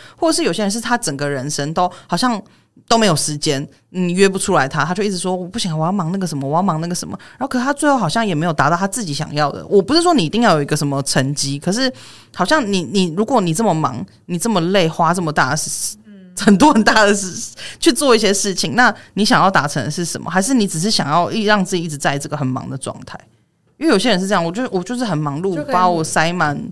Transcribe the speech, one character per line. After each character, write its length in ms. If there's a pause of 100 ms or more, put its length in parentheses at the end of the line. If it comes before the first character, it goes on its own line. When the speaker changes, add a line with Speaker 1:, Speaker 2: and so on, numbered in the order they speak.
(180)
Speaker 1:
或 100
者 60
是 100
有 80
些 120
人 60
是 120
他 160
整 180
个 140
人 200
生 240
都 160 (180)
好 100
像 240 (460)
都 100
没 80
有 100
时 220
间， 300 (220)
你 240
约 160
不 80
出 160
来 140
他， 180
他 80
就 100
一 60
直 80
说 180
“我 120
不 120
行， 180
我 80
要 60
忙 200
那 60
个 80
什 120
么， 100
我 80
要 80
忙 160
那 80
个 80
什 120
么”， 100 (200)
然 20
后 80
可 120
他 140
最 160
后 80
好 100
像 180
也 80
没 120
有 80
达 160
到 80
他 100
自 160
己 100
想 200
要 180
的。 160
我 140
不 120
是 80
说 120
你 100
一 60
定 120
要 140
有 60
一 40
个 100
什 100
么 180
成 320
绩， 240
可 120
是 200 (420)
好 120
像 260
你， 120
你， 340
如 80
果 160
你 120
这 100
么 100
忙， 320 (220)
你 100
这 120
么 120
累， 260
花 260
这 80
么 100
大 200
的 60
时-， 480
Speaker 2:
嗯。 340
Speaker 1:
很 160
多 160
很 120
大 200
的 120
事， 400 (240)
去 120
做 240
一 40
些 120
事 220
情， 220
那 180 (220)
你 100
想 160
要 80
达 180
成 160
的 60
是 160
什 160
么？ 80
还 100
是 140
你 140
只 120
是 120
想 180
要 220
一-， 120
让 220
自 100
己 80
一 40
直 100
在 200
这 120
个 80
很 80
忙 240
的 80
状 180 (120)
态？ 120 (580)
因 100
为 40
有 60
些 120
人 100
是 80
这 80
样， 100
我 60
就-， 180
我 140
就 120
是 80
很 140
忙 240
碌， 140
Speaker 2:
就 80
可 80
以 20
Speaker 1:
把 160
我 140
塞 280
满。 260 (140)